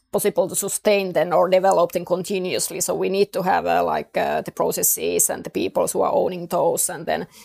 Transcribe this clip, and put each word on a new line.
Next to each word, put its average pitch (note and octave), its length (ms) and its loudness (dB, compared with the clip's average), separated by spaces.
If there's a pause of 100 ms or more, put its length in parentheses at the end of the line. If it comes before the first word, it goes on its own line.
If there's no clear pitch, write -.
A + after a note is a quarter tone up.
(120)
possible F#3+ 360 0
to F3+ 80 -8
sustain G3 560 0
them E3+ 200 2
or F3 160 4
develop F#3 440 4
them F3 120 -4
continuously. F3+ 760 -2
So F3+ 140 -2
we F3+ 140 -2
need F#3+ 240 2
to F#3+ 100 -4
have, F3 240 0
uh, F3 180 2
like, D#3 320 -4
uh, C#3+ 260 0
the E3 80 -10
processes E3+ 800 0
and - 140 -8
the - 60 -12
people F#3+ 380 -2
who F#3+ 140 -2
are - 100 0
owning F3 360 -2
those, - 440 0
and E3 140 -12
then, D#3+ 200 -2 (180)